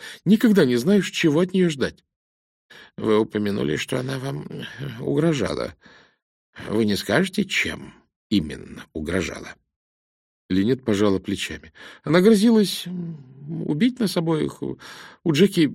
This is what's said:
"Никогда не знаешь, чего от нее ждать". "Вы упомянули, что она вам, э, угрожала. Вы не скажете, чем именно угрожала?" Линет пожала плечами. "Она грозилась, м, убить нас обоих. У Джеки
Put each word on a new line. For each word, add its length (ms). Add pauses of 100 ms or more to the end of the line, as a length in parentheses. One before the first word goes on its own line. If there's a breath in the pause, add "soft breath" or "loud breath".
(240 loud breath)
"Никогда 420
не 120
знаешь, 340
чего 300
от 120
нее 160
ждать". 340 (920 loud breath)
"Вы 220
упомянули, 560
что 240
она 180
вам, 300
э, 180 (360 loud breath)
угрожала. 760 (920 soft breath)
Вы 160
не 100
скажете, 480
чем 500 (360)
именно 640
угрожала?" 640 (920)
Линет 360
пожала 340
плечами. 540 (300 loud breath)
"Она 180
грозилась, 680
м, 800
убить 320
нас 160
обоих. 460
У 680
Джеки 440